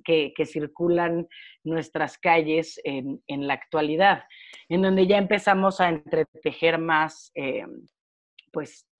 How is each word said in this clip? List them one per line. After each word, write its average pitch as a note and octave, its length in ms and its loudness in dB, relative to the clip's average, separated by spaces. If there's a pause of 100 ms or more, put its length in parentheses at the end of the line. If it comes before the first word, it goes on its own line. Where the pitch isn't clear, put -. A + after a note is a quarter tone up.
que, D#3 300 2
que D3+ 100 0
circulan E3+ 840 -2 (360)
nuestras D#3 540 -4
calles D#3+ 640 0
en, C3+ 440 -6
en C#3 200 -6
la C#3 80 -2
actualidad, D#3+ 680 0 (460)
en F3+ 120 2
donde F#3+ 260 4
ya G3+ 100 4
empezamos F#3+ 640 0
a F3 80 4
entretejer D#3+ 880 -2
más, D#3+ 580 -2
eh, C#3 300 -6 (840)
pues, - 340 -12 (140)